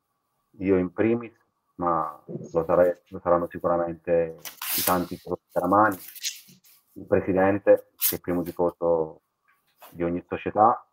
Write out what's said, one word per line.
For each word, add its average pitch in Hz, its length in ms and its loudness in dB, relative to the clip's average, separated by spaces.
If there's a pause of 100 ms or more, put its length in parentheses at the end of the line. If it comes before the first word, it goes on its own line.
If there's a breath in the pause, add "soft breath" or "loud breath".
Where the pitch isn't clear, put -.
(580)
io 92 180 2
in 90 160 0
primis, 113 400 0 (440)
ma 82 500 -4
lo - 400 -4
sarei, 87 280 4 (140)
lo 92 140 -14
saranno 87 280 0
sicuramente 85 840 -2 (400)
i - 80 -2
tanti 90 320 -2
tifosi - 340 -10
teramani, 98 460 2 (1000)
il 95 120 -18
presidente, 98 880 2
che - 200 -2
è - 40 -10
primo 87 220 -2
tifoso 85 800 -2 (680)
di 85 120 -8
ogni 87 260 -2
società 101 640 2